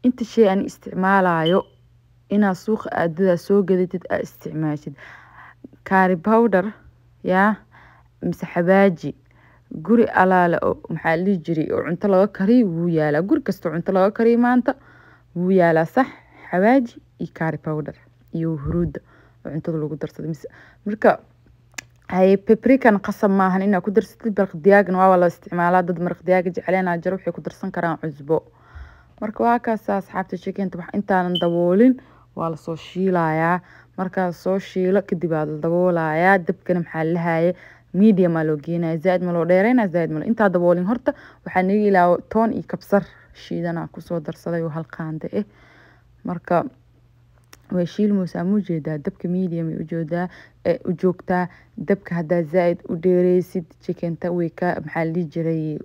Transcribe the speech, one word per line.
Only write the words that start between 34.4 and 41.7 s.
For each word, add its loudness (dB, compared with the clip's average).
shiilo 0
kadib -4
aa -2
la -8
daboolayaa. 2
Dabkana -2
maxaa -6
la -2
haye 0
Medium 4
aa 0
loo -2
geenaya, -4
zaid 0
ma -2
loo 0
dheereyna, 4
zaid 0
ma -4
loo, -6
intaa 2
daboolin 2
horta, -2
waxaa -2
naga 2